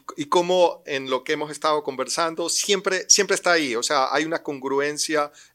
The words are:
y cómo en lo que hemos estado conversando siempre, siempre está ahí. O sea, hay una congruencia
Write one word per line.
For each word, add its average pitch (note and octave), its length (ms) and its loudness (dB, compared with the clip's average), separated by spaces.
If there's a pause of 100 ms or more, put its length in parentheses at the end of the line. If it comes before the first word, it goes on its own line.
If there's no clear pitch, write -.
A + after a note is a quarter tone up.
(180)
y D3 80 -6
cómo F3 600 4
en C#3 220 -4
lo B2+ 140 -2
que D#3 100 -4
hemos D3+ 180 -4
estado D3+ 320 0
conversando D#3+ 680 -4
siempre, F#3+ 580 0
siempre F#3+ 280 4
está F3+ 160 2
ahí. D3 240 2
O A#2+ 80 -2
sea, C3+ 280 2
hay D3+ 140 0
una D#3+ 160 -4
congruencia C#3+ 920 -4 (240)